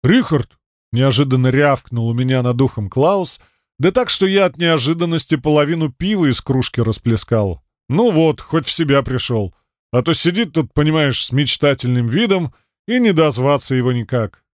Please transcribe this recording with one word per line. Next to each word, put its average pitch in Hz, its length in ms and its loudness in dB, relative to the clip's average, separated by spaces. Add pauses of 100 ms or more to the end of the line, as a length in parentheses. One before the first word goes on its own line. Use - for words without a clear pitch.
"Рихард!" 160 560 0 (340)
неожиданно 131 560 2
рявкнул 127 600 0
у 117 60 -2
меня 127 280 0
над 123 180 -2
ухом 117 300 -2
Клаус, 180 500 -2 (380)
да 175 140 2
так, 247 180 0
что - 160 0
я 196 200 2
от 151 120 -4
неожиданности 165 800 0
половину 151 540 0
пива 180 400 0
из 117 100 -2
кружки 131 400 -2
расплескал. 110 840 -2 (260)
"Ну 214 220 2
вот, 160 300 2
хоть 156 260 -4
в - 60 -6
себя 139 300 2
пришел. 117 520 -4 (380)
А 123 100 2
то 165 100 0
сидит 175 400 0
тут, 156 220 -2
понимаешь, 151 500 0
с - 60 -6
мечтательным 127 760 0
видом, 185 460 0 (360)
и 240 100 0
не 226 140 2
дозваться 139 640 0
его 127 180 0
никак. 117 500 -4 (120)